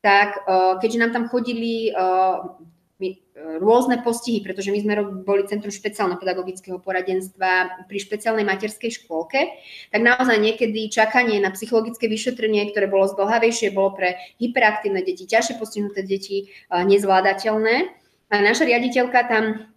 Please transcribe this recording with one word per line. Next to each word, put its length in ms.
tak, 400
eh, 400
keďže 240
nám 80
tam 160
chodili, 640
eh, 420
my, 160
eh, 480
rôzne 400
postihy, 400
pretože 320
my 80
sme 160
ro-, 240
boli 240
Centrum 240
špeciálno-pedagogického 1120
poradenstva 1040
pri 160
špeciálnej 480
materskej 560
škôlke, 480
tak 80
naozaj 400
niekedy 480
čakanie 560
na 80
psychologické 560
vyšetrenie, 640
ktoré 160
bolo 160
zdĺhavejšie, 720
bolo 160
pre 240
hyperaktívne 640
deti, 240
ťažšie 320
postihnuté 480
deti, 400
eh, 400
nezvládateľné. 1040
A 160
naša 240
riaditeľka 640
tam 460